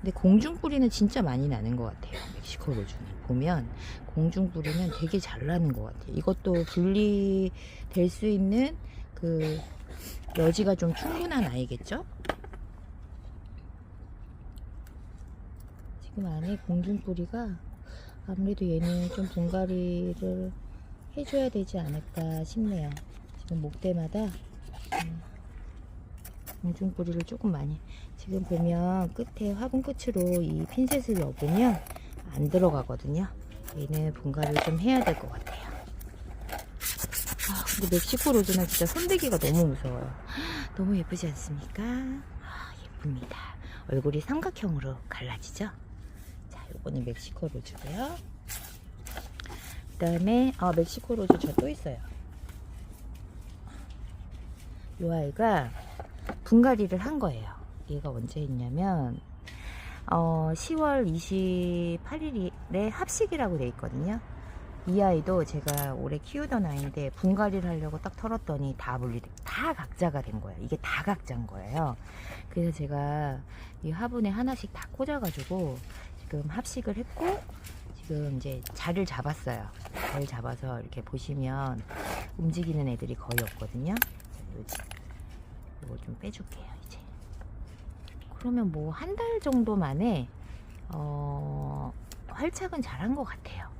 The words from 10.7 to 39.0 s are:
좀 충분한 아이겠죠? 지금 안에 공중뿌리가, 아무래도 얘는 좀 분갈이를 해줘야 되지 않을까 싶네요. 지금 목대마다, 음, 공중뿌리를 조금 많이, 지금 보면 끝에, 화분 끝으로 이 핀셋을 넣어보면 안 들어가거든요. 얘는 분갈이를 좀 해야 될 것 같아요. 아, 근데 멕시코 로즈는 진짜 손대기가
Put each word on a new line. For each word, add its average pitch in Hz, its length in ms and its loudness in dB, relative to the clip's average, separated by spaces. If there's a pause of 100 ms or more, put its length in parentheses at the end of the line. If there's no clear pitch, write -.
좀 170 180 4
충분한 330 520 2
아이겠죠? 127 600 -2 (4000)
지금 196 240 -4
안에 165 300 0
공중뿌리가, 180 1000 0 (680)
아무래도 190 420 2
얘는 175 400 4
좀 190 200 0
분갈이를 180 1200 2 (680)
해줘야 277 320 2
되지 190 300 0
않을까 160 640 -2
싶네요. 185 480 0 (480)
지금 165 220 -2
목대마다, 175 640 0
음, - 960 -6 (1400)
공중뿌리를 175 640 0
조금 226 280 0
많이, 147 280 0 (380)
지금 190 260 -2
보면 175 680 4
끝에, 220 400 -2
화분 254 280 2
끝으로 180 600 2
이 156 240 2
핀셋을 254 540 4
넣어보면 165 600 6 (540)
안 143 160 4
들어가거든요. 151 800 4 (500)
얘는 151 360 0
분갈이를 147 500 2
좀 160 160 2
해야 247 240 6
될 - 160 4
것 - 120 -8
같아요. - 340 -8 (1800)
아, 190 200 0
근데 180 280 4
멕시코 254 360 4
로즈는 190 340 8
진짜 - 220 4
손대기가 339 500 4